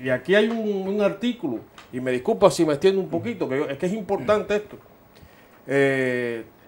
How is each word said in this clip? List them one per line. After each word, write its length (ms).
y 80
aquí 240
hay 140
un, 400
un 140
artículo, 580
y 80
me 100
disculpa 400
si 160
me 60
extiendo 300
un 80
poquito, 400
que 80
yo, 80
es 120
que 80
es 60
importante 640
esto. 220
Eh, 800